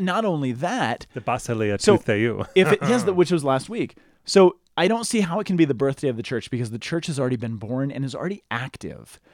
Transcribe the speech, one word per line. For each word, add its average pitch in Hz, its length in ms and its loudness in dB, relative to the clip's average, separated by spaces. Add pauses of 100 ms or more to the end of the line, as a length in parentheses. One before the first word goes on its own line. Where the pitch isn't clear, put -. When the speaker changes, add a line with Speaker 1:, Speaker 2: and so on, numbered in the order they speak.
Speaker 1:
not 196 200 0
only 143 260 0
that, 147 600 -4
Speaker 2:
The 123 80 -10
Basileia 110 600 -2
Speaker 1:
so - 160 6
Speaker 2:
Tutheu. 107 540 0
<laughs> - 40 -6
Speaker 1:
if 180 180 6
it, - 100 4
yes, 220 200 2
the, 190 100 0
which 175 180 2
was 156 140 0
last 131 240 0
week. 208 260 -6 (300)
So 185 320 6 (200)
I 175 120 2
don't 226 160 -2
see 220 160 0
how 175 180 -2
it 208 80 -4
can 190 80 0
be 165 100 6
the 139 80 4
birthday 139 360 -2
of 113 80 -2
the 120 60 -6
church - 280 -6
because 117 200 -4
the 117 60 -8
church 165 300 -6
has 147 100 -4
already 127 200 0
been 113 180 -6
born 123 340 -6
and 139 140 -6
is 131 100 -6
already 185 380 -8
active. 95 680 -10 (140)